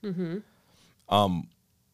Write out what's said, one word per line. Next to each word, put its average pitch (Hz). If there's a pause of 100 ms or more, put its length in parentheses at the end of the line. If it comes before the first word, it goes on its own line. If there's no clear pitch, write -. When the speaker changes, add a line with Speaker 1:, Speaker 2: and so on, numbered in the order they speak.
Speaker 1:
Mm-hmm. 180 (720)
Speaker 2:
Um, 98 (440)